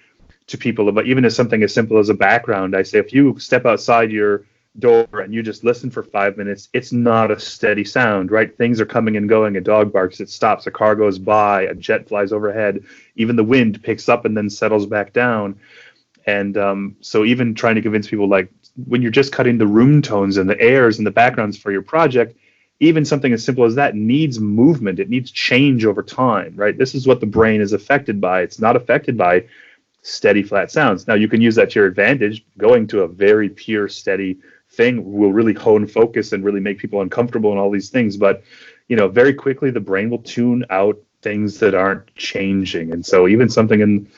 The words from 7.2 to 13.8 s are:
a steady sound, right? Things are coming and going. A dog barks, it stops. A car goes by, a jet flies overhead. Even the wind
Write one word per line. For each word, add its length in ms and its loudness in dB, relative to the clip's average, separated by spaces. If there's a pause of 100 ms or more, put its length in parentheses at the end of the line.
a 100 -2
steady 440 -4
sound, 460 -2
right? 260 0
Things 240 0
are 60 -2
coming 300 -2
and 120 -2
going. 280 2
A 60 -4
dog 300 2
barks, 280 -2
it 80 -12
stops. 380 -2
A 40 -6
car 240 0
goes 240 0
by, 440 2
a 120 -4
jet 320 -4
flies 260 -4
overhead. 520 -4 (320)
Even 200 -2
the 80 2
wind 380 0